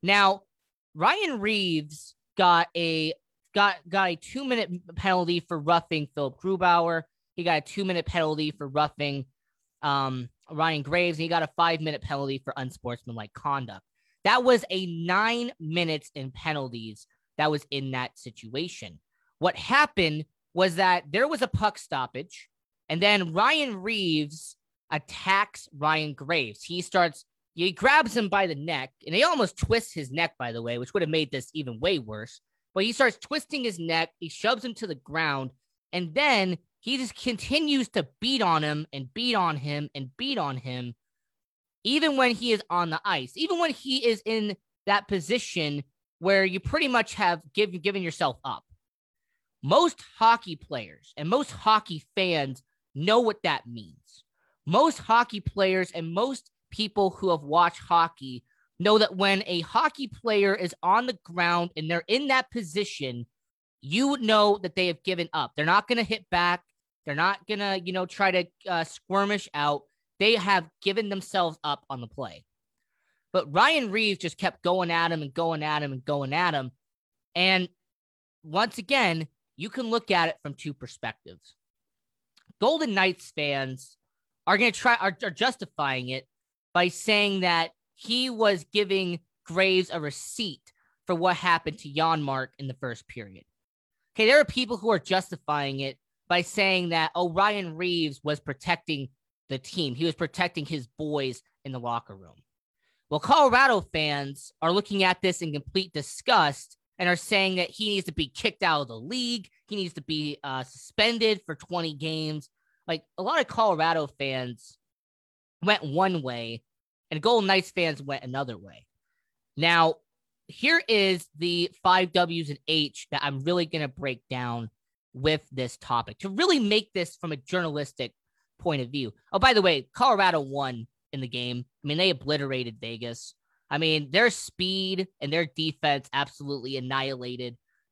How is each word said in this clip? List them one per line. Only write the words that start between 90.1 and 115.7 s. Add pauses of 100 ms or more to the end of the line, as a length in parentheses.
for
what
happened
to
Janmark (100)
in
the
first
period. (720)
Okay,
there
are
people
who
are
justifying
it (280)
by
saying
that,
"Oh,
Ryan
Reaves
was
protecting (400)
the
team.
He
was
protecting
his
boys (240)
in
the
locker
room." (680)
Well,
Colorado
fans (100)
are
looking
at
this
in
complete
disgust (220)
and
are
saying
that
he
needs
to
be
kicked
out
of
the
league. (180)
He
needs
to
be,
uh,
suspended
for
twenty
games. (380)
Like, (160)
a
lot
of
Colorado
fans (840)
went